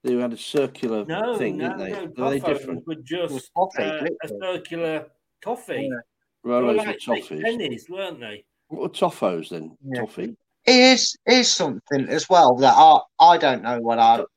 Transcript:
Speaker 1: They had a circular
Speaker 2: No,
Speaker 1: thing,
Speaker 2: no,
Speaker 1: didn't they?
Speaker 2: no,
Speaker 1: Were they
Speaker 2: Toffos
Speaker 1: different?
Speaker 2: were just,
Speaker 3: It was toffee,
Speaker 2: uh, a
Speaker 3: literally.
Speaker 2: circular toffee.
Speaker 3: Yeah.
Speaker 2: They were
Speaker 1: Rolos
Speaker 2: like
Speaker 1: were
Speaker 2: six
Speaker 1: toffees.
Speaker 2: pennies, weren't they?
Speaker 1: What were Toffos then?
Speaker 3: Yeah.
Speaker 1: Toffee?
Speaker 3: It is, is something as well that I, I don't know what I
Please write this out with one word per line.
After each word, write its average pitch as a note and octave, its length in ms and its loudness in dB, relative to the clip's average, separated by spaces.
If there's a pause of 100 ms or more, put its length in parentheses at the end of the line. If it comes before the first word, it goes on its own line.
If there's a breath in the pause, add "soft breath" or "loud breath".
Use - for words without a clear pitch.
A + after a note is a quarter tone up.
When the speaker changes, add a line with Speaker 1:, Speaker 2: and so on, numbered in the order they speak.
Speaker 1:
They B2+ 120 -2
had A#2+ 180 -4
a A2 40 -14
circular B2 680 -4
Speaker 2:
No, G#3+ 320 -6
Speaker 1:
thing, A2 200 -6
Speaker 2:
no, - 120 -6
Speaker 1:
didn't - 100 -10
they? F#2+ 120 -10
Speaker 2:
no, C3 340 -10
Speaker 1:
Were C3+ 60 -2
they C3+ 80 -4
Speaker 2:
Toffos F3 60 -10
Speaker 1:
different? C#3 420 -6
Speaker 2:
were D#3+ 80 -10
just, D#3 360 -8
Speaker 3:
It - 20 -10
was B2+ 220 -12
toffee, F#3+ 280 -4
Speaker 2:
uh, - 20 -4 (120)
a D3+ 60 -10
Speaker 3:
literally. - 380 -10
Speaker 2:
circular E3 640 -8 (380)
toffee. D#3 480 -8
Speaker 3:
Yeah. B2 60 -10 (460)
Speaker 2:
They A#2+ 60 -8
were B2 120 0
Speaker 1:
Rolos A#2 160 0
Speaker 2:
like G#2 100 -4
Speaker 1:
were G2+ 60 -6
Speaker 2:
six A2+ 340 -6
Speaker 1:
toffees. D#2 160 -10
Speaker 2:
pennies, F#3+ 460 -6
weren't F#3+ 320 -12
they? G#2 240 -18 (220)
Speaker 1:
What D#3 140 -12
were E3 80 -6
Toffos F#2+ 600 -4
then? E2 360 -14
Speaker 3:
Yeah. B2+ 160 -8
Speaker 1:
Toffee? F3+ 340 -10 (300)
Speaker 3:
It B3+ 100 6
is, B3+ 400 4 (120)
is B3 240 2
something - 580 -4
as D3+ 200 -4
well D3+ 260 6
that B2+ 200 6
I, D3+ 240 10 (200)
I E3+ 180 8
don't C3 260 0
know A#2+ 160 -4
what A#2 200 -2
I A#2 240 4 (140)